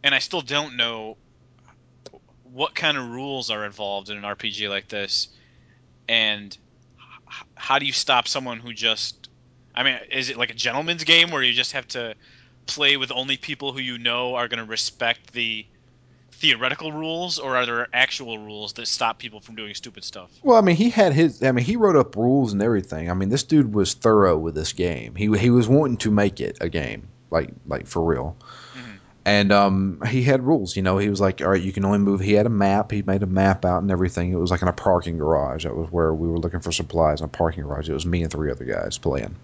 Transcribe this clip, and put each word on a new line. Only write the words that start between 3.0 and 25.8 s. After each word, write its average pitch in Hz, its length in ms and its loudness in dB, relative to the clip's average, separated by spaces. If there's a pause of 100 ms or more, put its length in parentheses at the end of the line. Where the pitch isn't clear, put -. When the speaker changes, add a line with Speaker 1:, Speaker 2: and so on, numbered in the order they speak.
Speaker 1:
rules 131 400 -8
are 107 160 -4
involved 101 440 -6
in 104 80 -10
an 101 80 -14
R 101 100 -6
P 107 160 -6
G 104 180 -6
like 98 180 -6
this, 101 400 -6 (800)
and 107 480 -2 (720)
h-, - 160 -18 (120)
how 139 240 0
do 143 60 -4
you 135 80 -4
stop 123 340 0
someone 123 320 -6
who 120 140 -16
just, 110 560 -4 (460)
I 127 80 0
mean, 127 160 0 (120)
is 131 180 -4
it 120 80 -8
like 120 120 -2
a 113 60 -14
gentleman's 147 480 -4
game 170 260 6
where 143 140 -2
you 123 100 2
just 123 200 -2
have 131 160 -8
to 117 260 -8 (500)
play 143 320 2
with 131 140 -4
only 131 260 -6
people 139 360 -10
who 135 60 -10
you 123 180 -8
know 123 380 -4
are 120 120 -4
gonna 113 180 -8
respect - 680 -6
the 113 320 -6 (760)
theoretical 143 520 -2
rules, 160 480 -6
or 131 160 -4
are 123 100 2
there 117 280 -4
actual 123 440 -2
rules 107 360 -12
that 117 140 -10
stop 113 300 -2
people 107 220 -16
from 113 160 -20
doing 104 180 -12
stupid 104 300 -16
stuff? - 260 -16 (140)
Speaker 2:
Well, 247 140 6
I 214 40 8
mean, 180 140 6
he 220 160 4
had 190 220 4
his, 151 280 4
I 131 100 4
mean, 123 140 2
he 214 100 -2
wrote 202 200 4
up 131 200 4
rules 120 380 2
and 98 80 0
everything. 90 480 0
I 90 60 0
mean, 95 140 0
this 135 120 2
dude 135 320 4
was 98 220 2
thorough 101 420 6
with 80 160 -4
this 78 180 -4
game. 73 440 -4
He, 107 220 2
he 117 120 4
was 120 180 6
wanting 131 300 4